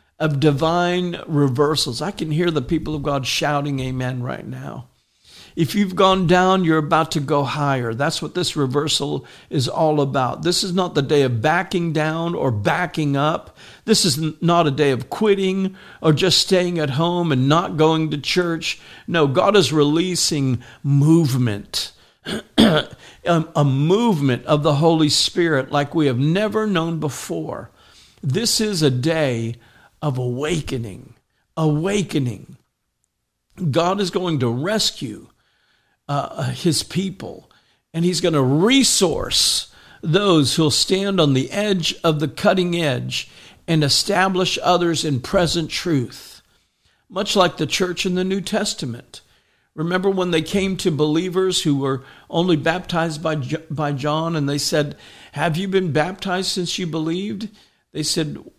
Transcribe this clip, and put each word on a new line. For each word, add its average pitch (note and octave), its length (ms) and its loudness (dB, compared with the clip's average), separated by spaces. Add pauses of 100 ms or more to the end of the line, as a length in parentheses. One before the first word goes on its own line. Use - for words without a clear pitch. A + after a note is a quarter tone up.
(180)
of D3+ 220 0
divine F3 880 0
reversals. C#3+ 760 2
I E3+ 100 -4
can D#3 200 -6
hear E3+ 200 0
the D3 100 0
people D3+ 340 -4
of C#3+ 80 -6
God C#3 240 -2
shouting C#3+ 540 -2
amen B2+ 420 -4
right B2+ 240 -8
now. B2+ 400 -12 (680)
If D#3+ 200 0
you've G3 200 0
gone F#3+ 300 4
down, F#3 380 4
you're D#3+ 160 2
about D#3 320 0
to E3 80 -2
go C#3+ 240 0
higher. C3 500 -2
That's C#3+ 280 -2
what D3+ 120 -8
this F3 220 -4
reversal C#3+ 680 -2 (240)
is C3 180 0
all D3+ 340 2
about. C3+ 400 -2
This F3 220 0
is F#3 100 -4
not F3+ 220 0
the D3 80 2
day C#3+ 180 2
of A#2+ 200 0
backing E3+ 520 0
down D#3+ 400 -2
or C#3 160 -2
backing D3+ 680 -2
up. D3+ 400 -2 (300)
This G#3+ 180 4
is C#3+ 140 2
n-, D#3 240 -4
not E3+ 240 4
a C#3+ 60 2
day D3 200 2
of B2 200 -4
quitting F#3+ 640 0 (260)
or D#3+ 100 4
just E3 280 2
staying F3+ 400 0
at D3 120 -2
home E3+ 400 0
and C3 160 2
not E3 300 0
going D#3+ 340 4
to D3+ 60 -4
church. E3+ 600 -2 (280)
No, E3 200 4
God F#3 280 4
is D3 160 4
releasing D3 920 0 (200)
movement. C#3 1080 2 (340)
<clears throat> - 320 -10 (680)
A, E3 200 2 (100)
a D3 80 4
movement C#3+ 840 2
of D3 160 2
the D3 120 2
Holy D#3+ 320 4
Spirit D3 640 0
like C#3+ 240 -2
we D3+ 120 2
have B2+ 120 0
never G#3 480 0
known E3+ 320 -2
before. D#3+ 720 -8 (500)
This F#3 380 0
is G#3 220 0
a D3 100 4
day B2 640 0 (460)
of C#3+ 160 -2
awakening. B2 960 -6 (400)
Awakening. D#3 1040 0 (1120)
God F3 300 2
is F3+ 100 -2
going F3+ 280 -2
to A#2+ 100 0
rescue, C3+ 800 -4 (800)
uh, C#3+ 440 -4
his D3+ 320 0
people, - 680 -8 (440)
and E3 100 -2
he's F3 180 0
gonna D#3+ 220 4
resource F#3 1300 2 (280)
those E3 540 2
who'll D#3 160 2
stand G3 480 0
on D3 140 4
the B2+ 180 0
edge G3+ 520 -2
of D#3 160 2
the D#3 80 -2
cutting F#3 480 0
edge B2+ 540 -4 (380)
and D#3+ 160 2
establish F#3 800 0
others F3 440 2
in C3+ 160 -2
present E3 480 0
truth, - 720 -4 (680)
much G3 260 -4
like F3+ 220 4
the D3+ 80 -4
church F3+ 400 -2
in F#3 100 -2
the F3+ 80 0
New F#3+ 180 -2
Testament. F#3 800 -6 (540)
Remember F3+ 340 -2
when F#3 220 0
they D#3+ 100 2
came F#3+ 360 -2
to F#3 140 -2
believers F3 720 0
who D3 140 2
were C3+ 260 -2 (260)
only E3+ 280 2
baptized E3 680 -2
by D#3 120 -2
J-, D3+ 360 -6
by D3 220 -4
John, D3+ 420 -2
and C#3+ 120 -2
they C#3+ 100 -2
said, D3 400 -2 (340)
"Have D#3 260 -2
you G3 100 -4
been F#3 240 0
baptized F#3 600 -2
since F3 260 -4
you F#3 80 -4
believed?" F3+ 640 -4 (420)
They D#3 120 -6
said, D3+ 340 -4 (220)